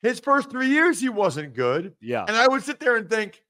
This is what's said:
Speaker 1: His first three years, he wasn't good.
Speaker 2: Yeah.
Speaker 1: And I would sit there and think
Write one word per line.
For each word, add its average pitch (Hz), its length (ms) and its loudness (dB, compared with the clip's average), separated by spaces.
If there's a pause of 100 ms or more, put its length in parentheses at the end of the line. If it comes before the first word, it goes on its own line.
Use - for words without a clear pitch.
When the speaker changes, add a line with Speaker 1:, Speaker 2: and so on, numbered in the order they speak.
Speaker 1:
His 233 160 -2
first 277 320 0
three 254 180 -2
years, 311 300 2
he 254 100 -2
wasn't 156 460 -2
good. 131 440 -2
Speaker 2:
Yeah. 113 280 -4
Speaker 1:
And 214 100 0
I 247 100 6
would 262 160 2
sit 294 160 -8
there 247 160 0
and 214 140 -6
think 214 400 -4